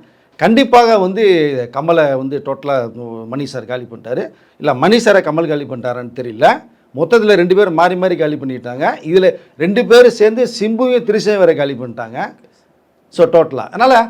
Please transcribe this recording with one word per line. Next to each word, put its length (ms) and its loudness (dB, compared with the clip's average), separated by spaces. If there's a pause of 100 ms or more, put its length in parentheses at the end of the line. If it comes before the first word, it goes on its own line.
(380)
கண்டிப்பாக 640 4
வந்து 240 -2 (480)
கமலை 440 0
வந்து 300 -6
டோட்டலா 460 -4 (360)
மணி 180 -8
சார் 200 -12
காலி 260 -10
பண்ணிட்டாரு. 400 -10 (280)
இல்ல, 140 0
மணி 240 2
சாரை 240 2
கமல் 260 -2
காலி 160 -4
பண்ணிட்டாரான்னு 520 -10
தெரியல. 480 0 (320)
மொத்தத்துல 380 2
ரெண்டு 220 2
பேரும் 180 2
மாறி 220 2
மாறி 200 -2
காலி 200 -2
பண்ணிட்டாங்க. 680 -6
இதுல 320 2 (220)
ரெண்டு 280 0
பேரும் 260 6
சேர்ந்து 360 0 (120)
சிம்புவையும் 440 -2
திரிஷையும் 340 -2
வேற 160 4
காலி 200 -2
பண்ணிட்டாங்க. 760 -12 (640)
So, 160 2
டோட்டலா. 460 0
அதனால 380 2